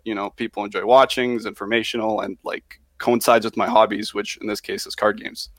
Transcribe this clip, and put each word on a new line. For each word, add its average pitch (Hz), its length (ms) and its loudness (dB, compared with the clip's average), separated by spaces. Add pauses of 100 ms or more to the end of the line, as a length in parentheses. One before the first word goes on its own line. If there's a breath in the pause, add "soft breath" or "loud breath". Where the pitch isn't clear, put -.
you 113 100 -6
know, 101 160 -4
people 107 340 -8
enjoy 101 220 -6
watching, 123 480 6
is 110 140 -6
informational, 110 760 -2
and, 98 220 -8
like, - 360 -12 (200)
coincides 117 460 4
with 110 120 -6
my 101 80 2
hobbies, 104 480 2
which 104 240 -6
in - 80 -14
this 104 160 -6
case 101 240 -8
is - 80 -14
card 107 260 -2
games. - 400 -14